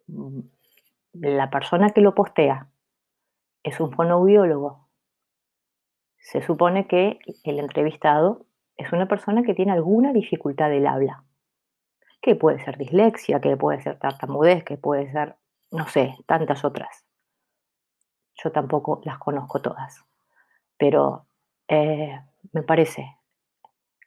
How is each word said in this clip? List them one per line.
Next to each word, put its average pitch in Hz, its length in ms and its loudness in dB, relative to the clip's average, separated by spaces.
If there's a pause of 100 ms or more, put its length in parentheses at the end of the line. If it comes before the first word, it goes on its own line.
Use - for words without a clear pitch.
mm, 139 340 -14 (720)
la 143 380 -2
persona 175 400 2
que 208 100 4
lo 202 140 6
postea 139 540 0 (960)
es - 180 -8
un 151 120 -4
fonoaudiólogo, 170 960 2 (1300)
se - 240 -8
supone 175 440 0
que 185 320 0 (260)
el 143 140 -4
entrevistado 151 880 0 (300)
es - 160 -8
una 180 160 -2
persona 208 340 0
que 233 120 0
tiene 190 180 0
alguna 208 400 2
dificultad 151 580 -2
del 143 160 2
habla, 135 380 -4 (960)
que 220 160 2
puede 151 280 2
ser 139 140 -10
dislexia, 165 640 2
que 139 160 0
puede 143 260 -2
ser 139 160 -8
tartamudez, 147 680 0
que 147 120 -10
puede 143 340 -4
ser, 147 260 -6 (340)
no 160 180 -8
sé, 135 280 0 (100)
tantas 151 380 -2
otras. - 400 -8 (1300)
Yo - 180 -6
tampoco 147 520 -4
las 139 140 -12
conozco 139 420 -6
todas, - 440 -10 (720)
pero, 143 500 2 (400)
eh, 151 540 -2 (320)
me 160 100 -6
parece, 156 560 0 (880)